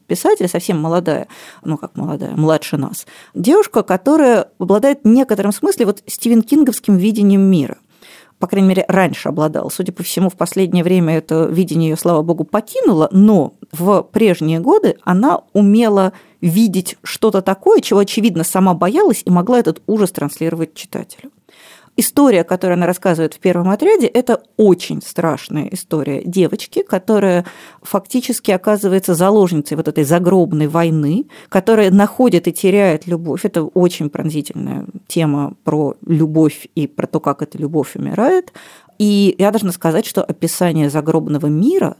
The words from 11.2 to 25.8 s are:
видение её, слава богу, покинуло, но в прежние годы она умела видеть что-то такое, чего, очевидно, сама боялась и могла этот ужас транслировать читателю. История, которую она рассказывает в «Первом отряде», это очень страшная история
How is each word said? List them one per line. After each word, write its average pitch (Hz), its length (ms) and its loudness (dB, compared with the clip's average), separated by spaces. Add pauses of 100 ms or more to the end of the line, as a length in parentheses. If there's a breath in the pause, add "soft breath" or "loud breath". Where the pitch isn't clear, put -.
видение 165 440 0
её, 156 80 -2
слава 165 260 0
богу, 165 200 -2
покинуло, 226 680 0
но 196 420 4 (180)
в 175 300 0
прежние 170 580 0
годы 311 440 2
она 190 380 0 (120)
умела 202 600 2 (280 soft breath)
видеть 180 640 0
что-то 202 400 -2
такое, 269 380 2
чего, 196 180 0
очевидно, 196 440 0
сама 185 300 2
боялась 220 500 0
и - 60 -4
могла 185 300 2
этот - 260 -2
ужас 208 260 0
транслировать 160 600 -6
читателю. - 560 -14 (680 soft breath)
История, 226 480 2
которую 180 320 -2
она 175 100 0
рассказывает 165 460 -2
в - 60 -20
«Первом 175 300 0
отряде», 311 380 2
это 240 360 0 (120)
очень 185 460 0
страшная 151 720 -6
история 143 520 -6